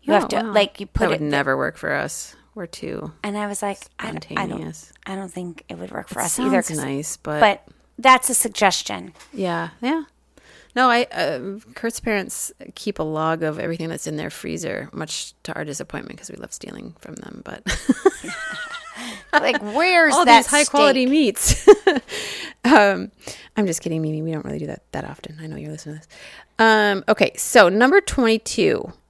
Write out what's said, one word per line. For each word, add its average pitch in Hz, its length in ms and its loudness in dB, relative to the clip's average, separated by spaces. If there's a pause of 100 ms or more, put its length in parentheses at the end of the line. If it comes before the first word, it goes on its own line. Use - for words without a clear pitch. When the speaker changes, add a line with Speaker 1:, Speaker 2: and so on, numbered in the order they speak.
Speaker 1:
You 302 100 2
have 302 100 4
Speaker 2:
Oh, - 40 -6
Speaker 1:
to, - 100 0
Speaker 2:
wow. 220 140 -4
Speaker 1:
like, 202 280 2
you 196 60 -10
put - 160 -4
Speaker 2:
That 185 80 2
would - 40 2
Speaker 1:
it 156 60 -4
th- 147 100 -2
Speaker 2:
never 135 260 0
work 143 200 -4
for 156 160 -6
us. - 420 -6 (220)
We're 180 100 -10
too - 460 -10 (100)
Speaker 1:
And 202 160 -6
I 208 80 -4
was 202 160 -8
like, 196 160 -6 (220)
"I - 100 -8
d-, - 260 -14
I 202 100 -8
don't, - 20 -10
Speaker 2:
spontaneous. 156 440 -12 (140)
Speaker 1:
I 196 80 -10
don't 196 180 -12
think 175 360 -12
it 175 100 -14
would 180 140 -12
work - 160 -10
for - 120 -8
Speaker 2:
It - 40 0
Speaker 1:
us 170 160 -2
either, 196 200 2
Speaker 2:
sounds - 80 -6
Speaker 1:
'cause," 156 160 -6
Speaker 2:
nice, 135 320 -6
but 151 220 -8
Speaker 1:
but 208 240 4 (340)
that's 254 320 6
a 247 60 0
suggestion. 190 800 0 (180)
Speaker 2:
Yeah, 175 360 -4 (120)
yeah. 294 220 -2 (720)
No, 254 160 2
I, 240 220 2
uh, 175 480 -4 (140)
Kurt's - 260 -6
parents - 500 -4 (240)
keep - 240 -8
a 160 60 -4
log 160 400 -2
of 156 160 -4
everything 165 300 -6
that's 185 180 -8
in 156 80 -6
their 160 140 -8
freezer, - 600 -8
much - 420 -10 (100)
to - 100 -10
our 151 100 -8
disappointment - 540 -12
'cause - 120 -18
we - 60 -16
love - 160 -16
stealing - 460 -16
from - 180 -18
them, - 280 -18
but - 200 -16
<laughs> - 680 -2 (1000)
Speaker 1:
Like, 294 300 2
where's 320 520 2
Speaker 2:
All 339 120 4
Speaker 1:
that 233 180 10
Speaker 2:
these - 60 -4
high-quality 285 560 4
Speaker 1:
steak? 254 40 0
Speaker 2:
meats. - 640 2
<laughs> 392 60 10 (840)
Um, 202 460 4 (460)
I'm 208 100 2
just 165 140 -2
kidding, 160 220 -4
Mimi. 156 200 -4
We 165 80 -4
don't 151 140 -6
really 143 160 -8
do 151 80 -8
that - 140 -12 (100)
that - 120 -6
often. 151 380 -14
I 156 60 -12
know 151 80 -12
you're 151 160 -12
listening 156 240 -14
to 156 100 -16
this. - 20 -20 (500)
Um, 214 500 4
okay, 208 280 2
so 202 320 6
number 254 320 6
twenty-two 220 920 0 (180)